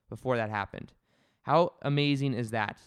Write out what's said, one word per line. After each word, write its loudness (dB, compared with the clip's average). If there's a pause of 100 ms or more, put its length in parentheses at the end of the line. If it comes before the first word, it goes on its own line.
(120)
before -2
that -2
happened. -6 (480)
How 2
amazing 2
is -4
that? -2